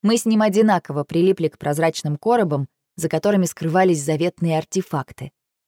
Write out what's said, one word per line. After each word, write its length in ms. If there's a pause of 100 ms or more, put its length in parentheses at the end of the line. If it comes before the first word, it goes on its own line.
Мы 160
с 80
ним 160
одинаково 640
прилипли 440
к 100
прозрачным 600
коробам, 500 (280)
за 140
которыми 360
скрывались 580
заветные 540
артефакты. 760 (360)